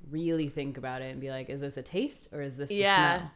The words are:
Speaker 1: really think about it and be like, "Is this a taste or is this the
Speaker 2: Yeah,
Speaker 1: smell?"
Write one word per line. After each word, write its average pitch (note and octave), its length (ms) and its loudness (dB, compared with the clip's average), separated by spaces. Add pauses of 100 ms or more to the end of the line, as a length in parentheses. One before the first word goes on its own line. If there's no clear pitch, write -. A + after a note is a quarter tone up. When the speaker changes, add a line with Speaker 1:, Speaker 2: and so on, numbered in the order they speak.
(100)
Speaker 1:
really D#3+ 380 0
think C#3 300 -4
about C3 240 -6
it C3 100 -8
and C3 80 -8
be C3+ 80 -6
like, C3 220 -6
"Is C#3 100 -4
this C#3 160 -6
a C3 60 -8
taste - 500 -4
or D3+ 80 -6
is C3+ 160 -6
this C#3 140 -6
the G3+ 60 -2
Speaker 2:
Yeah, F#3 420 6
Speaker 1:
smell?" E3+ 180 -8